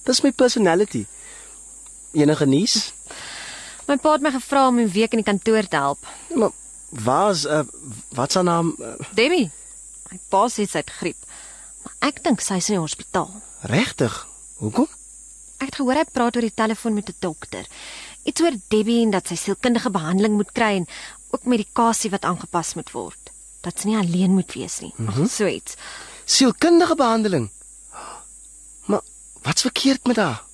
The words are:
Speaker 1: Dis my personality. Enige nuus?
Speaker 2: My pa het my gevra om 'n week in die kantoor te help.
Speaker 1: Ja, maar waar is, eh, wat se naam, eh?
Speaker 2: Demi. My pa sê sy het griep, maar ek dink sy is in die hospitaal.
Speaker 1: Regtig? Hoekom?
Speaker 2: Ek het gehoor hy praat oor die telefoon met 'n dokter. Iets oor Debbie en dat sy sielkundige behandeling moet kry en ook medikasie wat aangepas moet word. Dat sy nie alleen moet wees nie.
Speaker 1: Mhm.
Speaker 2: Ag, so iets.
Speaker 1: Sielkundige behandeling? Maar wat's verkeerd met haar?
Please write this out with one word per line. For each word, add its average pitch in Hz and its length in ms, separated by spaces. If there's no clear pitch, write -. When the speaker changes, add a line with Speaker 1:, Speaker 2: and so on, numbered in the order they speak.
Speaker 1:
Dis 254 180
my 277 100
personality. 190 720
Enige 151 340
nuus? 165 460
Speaker 2:
My 285 100
pa 302 160
het 302 80
my 294 100
gevra 262 380
om 240 100
'n 220 140
week 220 200
in 226 100
die 208 100
kantoor 214 360
te 160 80
help. 139 220
Speaker 1:
Ja, 330 80
maar 220 140
waar 139 400
is, 156 140
eh, 151 160
wat 127 180
se 185 100
naam, 170 360
eh? 120 80
Speaker 2:
Demi. 247 360
My 185 80
pa 196 200
sê 208 180
sy 170 120
het - 120
griep, - 260
maar - 100
ek - 160
dink 285 160
sy 196 160
is 175 120
in 208 100
die - 20
hospitaal. - 500
Speaker 1:
Regtig? 131 640
Hoekom? 220 300
Speaker 2:
Ek 269 140
het - 80
gehoor 262 180
hy 320 140
praat 240 240
oor 233 100
die 208 80
telefoon 220 400
met 208 140
'n 180 120
dokter. - 460
Iets - 160
oor 330 120
Debbie 220 340
en 226 80
dat 185 180
sy 175 60
sielkundige 233 560
behandeling 190 460
moet 208 160
kry 214 240
en 175 100
ook - 140
medikasie 226 680
wat 190 140
aangepas 170 500
moet 160 160
word. - 400
Dat - 200
sy 202 80
nie 220 100
alleen 185 360
moet 185 180
wees - 280
nie. - 160
Speaker 1:
Mhm. 113 260
Speaker 2:
Ag, 233 80
so 208 160
iets. - 300
Speaker 1:
Sielkundige 330 680
behandeling? 214 560
Maar 208 140
wat's - 200
verkeerd 262 440
met 240 100
haar? 156 260